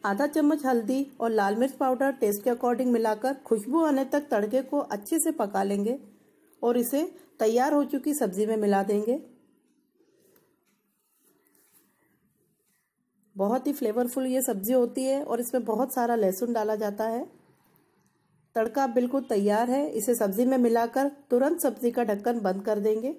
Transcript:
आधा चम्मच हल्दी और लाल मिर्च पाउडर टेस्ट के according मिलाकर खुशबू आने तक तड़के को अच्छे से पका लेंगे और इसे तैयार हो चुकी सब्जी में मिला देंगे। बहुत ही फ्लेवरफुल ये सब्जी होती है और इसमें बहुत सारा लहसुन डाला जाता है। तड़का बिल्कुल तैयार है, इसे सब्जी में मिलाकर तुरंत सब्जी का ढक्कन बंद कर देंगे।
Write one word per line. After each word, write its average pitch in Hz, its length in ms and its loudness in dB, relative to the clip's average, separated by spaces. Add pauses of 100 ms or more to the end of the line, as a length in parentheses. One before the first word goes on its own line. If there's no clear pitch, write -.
आधा 208 220 0
चम्मच 294 400 0
हल्दी 254 400 0 (140)
और 233 100 0
लाल 208 260 2
मिर्च 262 180 0
पाउडर 262 400 0
टेस्ट 208 300 0
के 254 60 2
according 247 420 0
मिलाकर 226 420 0 (120)
खुशबू 247 360 0
आने 269 220 2
तक 294 260 -2
तड़के 214 320 0
को 285 160 -2
अच्छे 208 400 -4
से 311 140 0
पका 196 300 -2
लेंगे 202 360 -2 (640)
और 240 140 2
इसे 247 260 0 (380)
तैयार 240 320 2
हो 294 140 4
चुकी 285 280 -2
सब्जी 208 320 0
में 220 100 0
मिला 202 280 2
देंगे। 214 340 0 (4000)
बहुत 208 300 0
ही 285 60 0
फ्लेवरफुल 247 540 -2
ये 262 160 0
सब्जी 214 300 -2
होती 254 320 2
है 269 200 0
और 240 160 -2
इसमें 240 240 -4
बहुत 233 300 -2
सारा 240 220 0
लहसुन 214 360 0
डाला 214 240 0
जाता 214 320 -4
है। 240 180 -4 (1300)
तड़का 233 320 0
बिल्कुल 247 360 0
तैयार 214 460 2
है, 285 180 0
इसे 226 280 0
सब्जी 208 280 0
में 262 140 2
मिलाकर 233 500 2 (220)
तुरंत 277 320 2
सब्जी 240 280 0
का 240 140 0
ढक्कन 214 360 -2
बंद 196 240 -2
कर 208 160 0
देंगे। 220 380 0